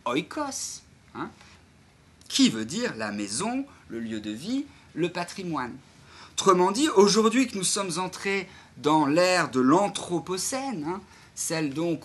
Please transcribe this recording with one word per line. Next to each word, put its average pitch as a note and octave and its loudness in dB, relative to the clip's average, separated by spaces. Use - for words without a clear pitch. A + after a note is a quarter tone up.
oikos, - -6
hein, - -10
qui C4 4
veut A2 -2
dire G#3+ -6
la G#3+ -4
maison, G3+ -4
le A2+ -8
lieu A2+ -6
de G#2+ -6
vie, A3 -6
le E3 -2
patrimoine. E3+ -8
Autrement F#3 4
dit, C4 2
aujourd'hui G#3+ 6
que - -8
nous F#3+ -4
sommes F#3 -2
entrés F#3 -4
dans D3+ 4
l'ère E3+ 4
de B2+ 2
l'anthropocène, F#3 0
hein, F#3 -6
celle D#3+ -4
donc D#3+ -2